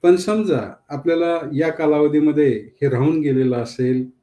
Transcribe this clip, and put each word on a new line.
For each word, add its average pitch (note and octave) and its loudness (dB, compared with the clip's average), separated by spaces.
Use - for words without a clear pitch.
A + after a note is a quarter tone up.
पण F3 6
समजा F#3 -2
आपल्याला E3 -2
या D#3+ -2
कालावधीमध्ये D3 2
हे C#3+ 0
राहून C#3+ 0
गेलेलं C3 0
असेल B2+ -2